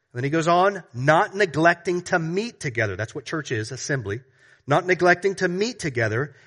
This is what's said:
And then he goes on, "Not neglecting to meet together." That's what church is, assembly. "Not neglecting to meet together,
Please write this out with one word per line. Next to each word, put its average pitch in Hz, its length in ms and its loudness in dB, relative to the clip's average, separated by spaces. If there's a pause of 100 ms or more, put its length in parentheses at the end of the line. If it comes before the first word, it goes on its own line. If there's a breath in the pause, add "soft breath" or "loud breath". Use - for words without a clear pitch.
(140)
And 120 60 -10
then 123 40 -4
he 139 60 -2
goes 156 180 0
on, 180 360 2 (100)
"Not 160 420 2
neglecting 170 680 2
to 180 160 0
meet 185 400 -4
together." 110 360 -4
That's 107 200 -8
what 147 100 -10
church 156 260 -6
is, 110 200 -4
assembly. 123 500 -4 (460 soft breath)
"Not 160 180 2
neglecting 180 500 2
to 185 120 0
meet 202 320 -2
together, 120 560 -2 (120 soft breath)